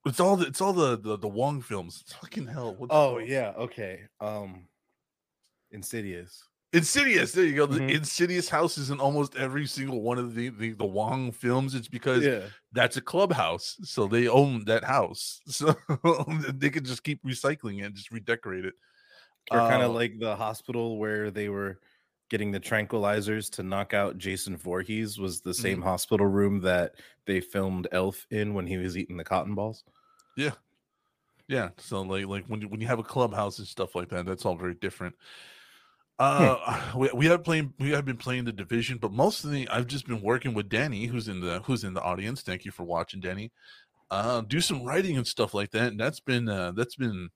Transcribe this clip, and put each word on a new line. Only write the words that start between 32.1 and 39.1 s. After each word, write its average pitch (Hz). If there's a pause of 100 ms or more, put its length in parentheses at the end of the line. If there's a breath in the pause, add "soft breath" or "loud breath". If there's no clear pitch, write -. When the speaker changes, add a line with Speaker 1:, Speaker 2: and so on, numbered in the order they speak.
Speaker 1:
like, 98
when 107
you, 104
when 107
you 113
have 120
a 110
clubhouse 104
and 101
stuff -
like 90
that, 90
that's 92
all 92
very 87
different. 90 (1040 loud breath)
Speaker 2:
Hmm. 139 (220)
Speaker 1:
Uh, -
<sighs> 107
we, 131
we 139
have 170
playing, 156
we 139
have 143
been 127
playing 127
The 117
Division, 113
but 104